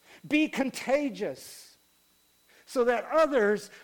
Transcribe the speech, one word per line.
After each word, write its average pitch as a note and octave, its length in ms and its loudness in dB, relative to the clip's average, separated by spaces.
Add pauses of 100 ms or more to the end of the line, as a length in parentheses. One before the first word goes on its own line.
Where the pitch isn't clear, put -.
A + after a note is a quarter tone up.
(280)
Be D4+ 200 2
contagious, A#3 1300 -4 (880)
so B3+ 200 0
that A#3 280 0
others C4+ 580 2 (140)